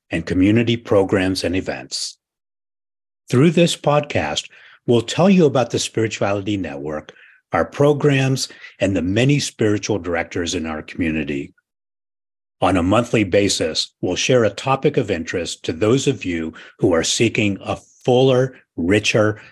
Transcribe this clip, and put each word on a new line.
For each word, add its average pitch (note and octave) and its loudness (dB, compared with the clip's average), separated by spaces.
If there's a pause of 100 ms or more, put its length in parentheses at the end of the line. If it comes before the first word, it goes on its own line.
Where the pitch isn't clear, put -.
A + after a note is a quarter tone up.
and E2+ -6
community G#2+ 2
programs F#2+ 0
and F2 -2
events. C#2 -8 (1120)
Through C#3+ 4
this E3+ 2
podcast, F#2+ -2 (360)
we'll A#2+ 2
tell F3 2
you F#3 6
about B2 0
the A#2 -2
Spirituality G#2 -4
Network, D2+ -8 (400)
our E2+ 2
programs, C#3 0 (300)
and G2 0
the F2 -2
many A#2 2
spiritual G#2 -2
directors E2+ -4
in D#2+ -6
our D#2 -8
community. D2+ -6 (1080)
On F#2 2
a F2 2
monthly A2 2
basis, F#2+ 0
we'll F2+ -2
share B2 2
a G#2 2
topic C#3 -2
of A2 0
interest E2 -6
to F#2+ -4
those G#2+ 0
of A#2+ -2
you E2 -6 (260)
who G2+ 2
are E2 2
seeking G#2+ 0
a - -6
fuller, C3 2 (180)
richer, G#2+ 2 (120)